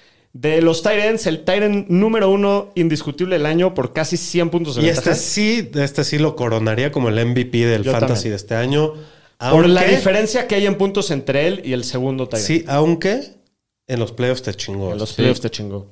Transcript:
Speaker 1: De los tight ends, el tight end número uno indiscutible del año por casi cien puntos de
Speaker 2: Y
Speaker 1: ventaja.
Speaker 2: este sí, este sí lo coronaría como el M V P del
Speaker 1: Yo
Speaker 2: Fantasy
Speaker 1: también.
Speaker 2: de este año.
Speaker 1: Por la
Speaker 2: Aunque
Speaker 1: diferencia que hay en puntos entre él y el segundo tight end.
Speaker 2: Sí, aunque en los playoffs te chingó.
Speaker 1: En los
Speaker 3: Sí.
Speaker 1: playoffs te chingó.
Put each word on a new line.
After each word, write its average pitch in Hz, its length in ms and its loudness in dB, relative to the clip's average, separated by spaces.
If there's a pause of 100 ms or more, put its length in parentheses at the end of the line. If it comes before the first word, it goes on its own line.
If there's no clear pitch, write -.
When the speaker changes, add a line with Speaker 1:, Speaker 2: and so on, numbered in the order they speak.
(340)
Speaker 1:
De 151 280 0
los 165 220 2
tight 214 200 2
ends, 220 220 0
el 156 200 -4
tight 196 180 0
end 208 240 0
número 202 420 2
uno 202 460 0
indiscutible 165 640 -2
del 147 100 0
año 180 260 2
por 131 200 -4
casi 156 240 -2
cien 170 340 -2
puntos 165 240 -2
de - 80 0
Speaker 2:
Y - 40 4
Speaker 1:
ventaja. 170 240 0
Speaker 2:
este - 120 0
sí, 214 520 0
este 143 280 0
sí 147 160 -2
lo 151 160 2
coronaría 113 560 0
como 131 180 0
el 107 80 0
M 117 140 0
V 123 140 0
P 117 200 0
del 113 180 2
Speaker 1:
Yo 131 80 0
Speaker 2:
Fantasy 120 220 2
Speaker 1:
también. 117 180 -4
Speaker 2:
de 101 40 -4
este 98 200 -6
año. 143 380 0 (440)
Speaker 1:
Por 156 300 4
la 180 140 6
Speaker 2:
Aunque 190 140 4
Speaker 1:
diferencia 214 520 0
que 208 80 0
hay 202 100 2
en 196 100 2
puntos 196 360 -2
entre 143 360 0
él 190 180 -2
y 127 80 -2
el 123 120 -4
segundo 131 420 -4
tight 113 120 -4
end. 104 80 -4
Speaker 2:
Sí, 160 200 0
aunque 165 540 0 (680)
en 123 120 -4
los 113 140 -4
playoffs 123 280 -2
te 101 120 -6
chingó. 98 400 -6
Speaker 1:
En 104 40 -6
los 104 120 -6
Speaker 3:
Sí. - 80 -12
Speaker 1:
playoffs 120 240 2
te 117 80 -4
chingó. 101 420 -10